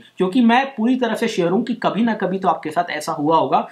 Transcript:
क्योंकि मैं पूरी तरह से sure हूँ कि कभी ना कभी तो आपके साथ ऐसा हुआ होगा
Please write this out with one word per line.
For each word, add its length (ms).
क्योंकि 240
मैं 340
पूरी 220
तरह 180
से 140
sure 220
हूँ 120
कि 120
कभी 280
ना 120
कभी 240
तो 100
आपके 220
साथ 200
ऐसा 220
हुआ 240
होगा 360